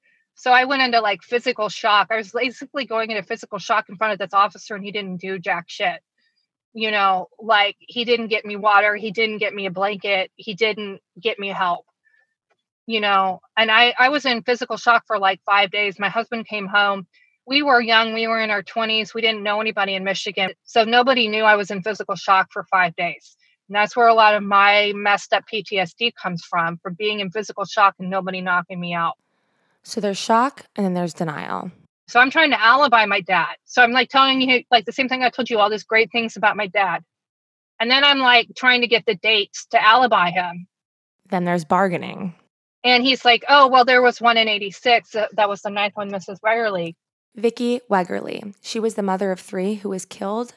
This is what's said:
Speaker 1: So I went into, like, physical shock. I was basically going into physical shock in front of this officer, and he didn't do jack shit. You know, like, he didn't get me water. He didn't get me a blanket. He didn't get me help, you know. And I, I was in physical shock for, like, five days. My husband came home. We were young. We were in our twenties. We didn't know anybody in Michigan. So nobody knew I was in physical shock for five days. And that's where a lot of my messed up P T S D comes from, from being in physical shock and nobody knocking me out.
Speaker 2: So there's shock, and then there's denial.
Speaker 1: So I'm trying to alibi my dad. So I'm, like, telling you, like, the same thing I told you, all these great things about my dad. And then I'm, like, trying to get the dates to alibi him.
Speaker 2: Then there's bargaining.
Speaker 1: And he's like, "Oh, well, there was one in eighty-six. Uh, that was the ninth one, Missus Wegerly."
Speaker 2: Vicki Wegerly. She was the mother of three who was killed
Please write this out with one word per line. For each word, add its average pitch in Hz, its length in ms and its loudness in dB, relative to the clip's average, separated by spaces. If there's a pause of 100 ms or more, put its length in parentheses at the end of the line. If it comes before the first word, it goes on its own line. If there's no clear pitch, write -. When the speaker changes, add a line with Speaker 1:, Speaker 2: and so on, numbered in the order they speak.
(360)
Speaker 1:
So 254 180 0
I 254 100 6
went 262 180 0
into, 233 200 2
like, 202 200 -2
physical 240 460 -4
shock. 208 440 2
I 220 40 -2
was 214 160 -6
basically 262 540 -6
going 220 260 -4
into 208 120 -6
physical - 360 -10
shock 214 300 -2
in 190 80 -18
front 214 160 -2
of 190 60 -8
this 196 140 -8
officer, 202 400 0
and 196 120 -10
he 202 80 -12
didn't 190 240 -8
do 190 200 -8
jack 175 300 -6
shit. 175 320 -6 (720)
You 220 200 -6
know, 196 360 0 (140)
like, 208 360 2
he - 280 -8
didn't 226 240 0
get 214 160 -4
me 208 100 -10
water. 208 400 2
He 208 160 -8
didn't 214 280 -2
get 202 140 -4
me 202 120 -6
a 190 40 -4
blanket. 190 680 -4
He 202 160 -12
didn't 208 480 -4 (180)
get 214 200 -4
me 202 100 -8
help, 175 380 -4 (1000)
you 220 140 -4
know. 190 400 0 (160)
And 220 120 2
I, 240 300 4
I 254 80 6
was 285 180 -2
in 233 180 -2
physical 240 340 -4
shock 233 280 2
for, 214 140 -4
like, 190 260 0
five 202 260 2
days. 202 280 -4
My 202 80 -2
husband 220 400 -6
came 208 200 -8
home. 202 380 0 (400)
We 277 180 0
were 254 180 4
young. 226 320 2
We 226 140 -2
were 226 120 0
in 220 100 -2
our 208 140 -4
twenties. 220 500 -4
We 226 60 -8
didn't 220 240 -2
know 208 160 0
anybody 214 360 -2
in 190 100 -6
Michigan. 190 460 -4 (120)
So 226 220 2
nobody 247 420 4
knew 214 160 -2
I 214 140 6
was 202 120 -2
in 196 140 -8
physical 202 320 -6
shock 190 380 2
for 196 180 -8
five 180 240 0
days. - 400 -8 (340)
And 196 80 -4
that's 208 180 0
where 233 140 6
a 226 40 8
lot 214 220 6
of 208 80 -2
my 202 500 4
messed 202 380 -2
up 196 160 0
P 214 160 -6
T 196 160 -4
S 175 140 -4
D 233 280 -4
comes 180 220 -8
from, 170 400 -4
from 185 120 -10
being 208 260 -4
in 185 100 -8
physical 202 320 -8
shock 196 340 2
and 185 120 -10
nobody 185 320 -6
knocking 180 360 -4
me 175 160 -8
out. 170 200 -4 (720)
Speaker 2:
So - 180 -10
there's 196 160 -2
shock, 233 480 0 (100)
and 202 100 -2
then 180 80 -2
there's 175 200 -4
denial. 151 580 -8 (380)
Speaker 1:
So 240 100 4
I'm 262 100 6
trying 302 220 2
to 214 100 0
alibi 240 440 4
my 202 160 -2
dad. 170 420 -2
So - 180 2
I'm, 240 120 4
like, 247 160 0
telling 269 320 2
you, 254 280 0
like, 233 140 4
the 233 80 -10
same 269 160 -2
thing 254 160 -4
I 240 60 2
told 240 200 -6
you, 226 100 0
all 208 100 4
these 208 160 -6
great 226 260 0
things 233 240 -4
about 196 220 0
my 208 100 -4
dad. 175 380 -2 (720)
And 226 100 -2
then 269 140 2
I'm, 277 160 4
like, 240 340 2
trying 247 280 0
to 233 60 0
get 220 180 0
the 214 100 -2
dates 214 520 -4
to 220 140 2
alibi 214 500 4
him. 175 360 -6 (600)
Speaker 2:
Then 180 160 -2
there's 175 180 0
bargaining. 175 720 -2 (480)
Speaker 1:
And 247 180 4
he's 262 220 0
like, 240 240 0
"Oh, 277 200 8
well, 247 180 6
there 254 160 4
was 247 180 2
one 233 160 2
in 226 140 2
eighty-six. 208 640 -2
Uh, 208 120 -2 (100)
that 208 100 2
was 202 140 -6
the 208 80 -8
ninth 202 260 -4
one, 202 160 -10
Missus 190 300 -12
Wegerly." 208 540 -2 (400)
Speaker 2:
Vicki 240 540 -2
Wegerly. 202 720 -4
She - 180 -8
was 214 140 -2
the 208 80 -6
mother 190 300 -2
of 180 80 -6
three 190 340 -6
who 202 160 -8
was 185 160 -8
killed 214 520 -10